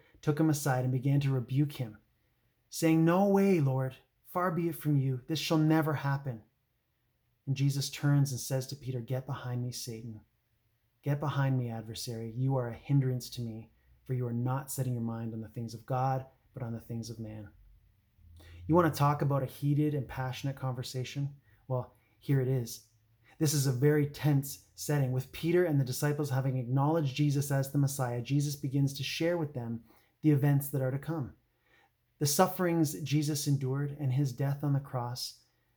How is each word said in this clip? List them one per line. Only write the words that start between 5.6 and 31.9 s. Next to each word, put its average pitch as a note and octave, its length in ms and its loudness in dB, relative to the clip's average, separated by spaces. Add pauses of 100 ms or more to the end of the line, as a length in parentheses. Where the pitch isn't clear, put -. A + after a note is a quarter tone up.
happen." C#3 480 -4 (1040)
And C3+ 100 0
Jesus C#3 320 0
turns C#3+ 420 2
and B2 100 -6
says C3 280 -4
to C3+ 80 -10
Peter, B2+ 240 -6
"Get B2+ 260 -4
behind B2 380 -6
me, B2 80 -6
Satan. A2+ 480 -12 (840)
Get C#3+ 180 -2
behind C3+ 380 0
me, A#2+ 120 -2
adversary. A2+ 680 -8
You C3 200 0
are B2 120 -2
a A#2 60 -8
hindrance B2+ 560 0
to - 100 -8
me, A2+ 300 -8 (340)
for - 80 -8
you B2 140 -2
are A#2 60 -4
not B2 380 -2
setting B2+ 220 -4
your A#2 100 -4
mind A2+ 300 -6
on A2 80 -8
the A2 80 -12
things A2+ 240 -10
of G#2+ 140 -16
God, C3 400 -2 (260)
but B2 100 -14
on A#2 120 -6
the A2+ 60 -8
things A2+ 280 -8
of A2+ 100 -12
man." G#2+ 300 -12 (1160)
You D3+ 80 2
wanna E3+ 160 6
talk C#3+ 320 2
about C#3 200 0
a B2+ 40 -2
heated D3 480 0
and C3+ 120 -4
passionate C3 480 -6
conversation? C3 800 -6 (320)
Well, B2+ 280 -4 (240)
here C#3 220 2
it B2+ 60 0
is. B2 400 -4 (520)
This D#3 160 2
is C#3 120 2
a C#3 60 2
very D3 340 4
tense C#3 580 0 (120)
setting. C#3 360 0
With B2+ 200 -4
Peter E3+ 320 2
and D3 160 2
the C3+ 40 2
disciples D3 460 -2
having C3 280 0
acknowledged C#3 580 0
Jesus C#3+ 340 2
as C#3 220 0
the D3 60 0
Messiah, B2+ 420 0
Jesus C#3+ 340 0
begins C#3 400 0
to - 80 -8
share E3+ 360 -2
with D3+ 160 -4
them A#2 280 -6 (380)
the D3+ 100 4
events C#3+ 380 4
that C3+ 140 -2
are C3 80 0
to C3+ 80 -2
come. C#3+ 340 -6 (840)